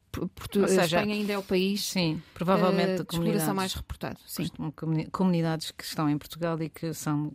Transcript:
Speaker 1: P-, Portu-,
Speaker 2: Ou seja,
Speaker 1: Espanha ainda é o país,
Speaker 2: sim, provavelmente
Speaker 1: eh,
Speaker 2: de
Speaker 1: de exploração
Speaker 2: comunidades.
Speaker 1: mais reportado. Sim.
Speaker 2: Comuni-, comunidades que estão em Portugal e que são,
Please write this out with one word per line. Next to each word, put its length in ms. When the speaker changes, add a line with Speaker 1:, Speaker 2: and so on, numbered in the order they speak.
Speaker 1:
P-, 240
Portu-, 280
Speaker 2:
Ou 40
seja, 300
Speaker 1:
Espanha 160
ainda 200
é 40
o 60
país, 420
Speaker 2:
sim, 360
provavelmente 480
Speaker 1:
eh, 160
Speaker 2:
de 60
Speaker 1:
de 0
exploração 160
Speaker 2:
comunidades. 360
Speaker 1:
mais 200
reportado. 500
Sim. 220
Speaker 2:
Comuni-, 340
comunidades 640
que 140
estão 240
em 80
Portugal 440
e 60
que 260
são, 420